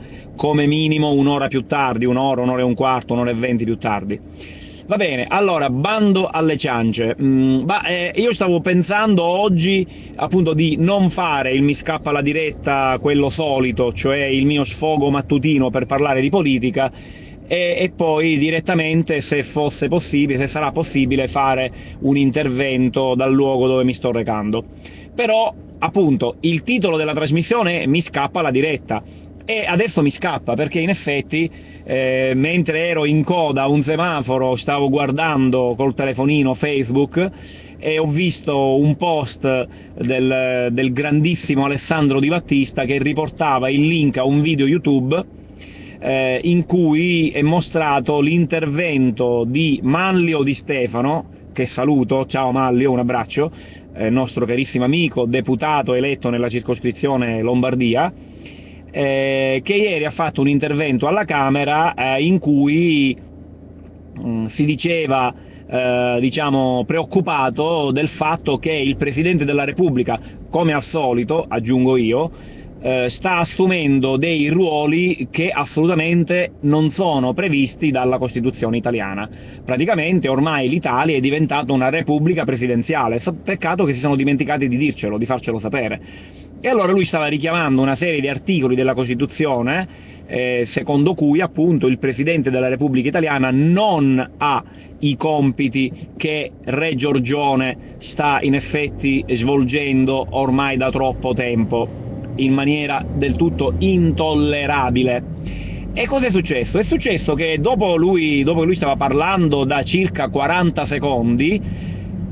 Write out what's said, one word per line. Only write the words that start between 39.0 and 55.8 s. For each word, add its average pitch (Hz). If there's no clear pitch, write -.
del, 127
del 127
grandissimo 147
Alessandro 139
Di 139
Battista 143
che 139
riportava 139
il 143
link 156
a 127
un 139
video 147
YouTube, 143
eh, 131
in 175
cui 165
è 143
mostrato 151
l'intervento 143
di 139
Manlio 165
Di 139
Stefano, 127
che 131
saluto, 135
ciao 131
Manlio, 131
un 123
abbraccio, 123
eh, 110
nostro 123
carissimo 123
amico, 139
deputato 131